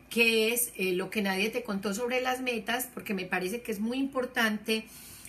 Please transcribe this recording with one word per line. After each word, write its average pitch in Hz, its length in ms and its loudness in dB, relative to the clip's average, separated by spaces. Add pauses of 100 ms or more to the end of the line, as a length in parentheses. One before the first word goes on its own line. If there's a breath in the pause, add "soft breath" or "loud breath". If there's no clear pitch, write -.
que 226 440 6
es, - 220 0
eh, 185 180 0
lo 190 160 0
que 220 120 0
nadie 196 280 2
te 240 140 -2
contó 196 300 -2
sobre 247 260 0
las 254 220 0
metas, 240 520 -2
porque 214 200 -4
me 185 120 -2
parece 185 360 -2
que 226 100 -6
es 196 80 -4
muy 233 180 0
importante, 233 920 0 (420 loud breath)